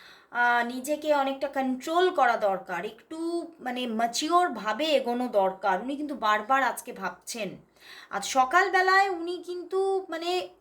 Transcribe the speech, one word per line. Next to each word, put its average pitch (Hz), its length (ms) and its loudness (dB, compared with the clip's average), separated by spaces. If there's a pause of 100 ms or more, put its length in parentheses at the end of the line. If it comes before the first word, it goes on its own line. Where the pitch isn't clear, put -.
(320)
আহ, 240 300 4 (120)
নিজেকে 294 400 0
অনেকটা 277 340 0
কন্ট্রোল 277 600 2
করা 247 280 4
দরকার, 190 480 -2
একটু 330 600 -6 (120)
মানে 254 280 -6
ম্যাচিওরভাবে 233 1000 0
এগোনো 247 420 0
দরকার। 190 540 2
উনি 269 140 -6
কিন্তু 285 200 -6
বারবার 214 480 2
আজকে 233 300 -4
ভাবছেন। 190 560 -8 (600)
আজ 196 160 -6
সকালবেলায় 370 840 4
উনি 349 360 -6
কিন্তু 381 640 -2
মানে 339 400 -4 (120)